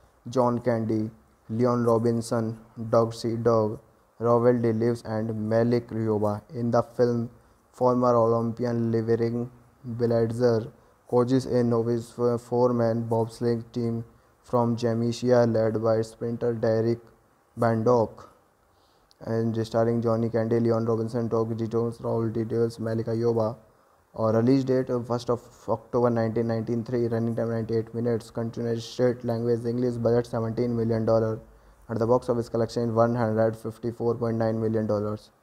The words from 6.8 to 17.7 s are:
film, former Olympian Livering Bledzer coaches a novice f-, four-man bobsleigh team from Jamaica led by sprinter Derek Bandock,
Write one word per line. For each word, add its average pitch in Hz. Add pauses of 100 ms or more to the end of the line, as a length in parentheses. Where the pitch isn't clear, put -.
film, 120 (440)
former 123
Olympian 117
Livering 117 (460)
Bledzer 117 (380)
coaches 123
a 123
novice 117
f-, 120
four-man 117
bobsleigh 117
team 117 (380)
from 120
Jamaica 120
led 110
by 113
sprinter 117
Derek 113 (600)
Bandock, 113 (960)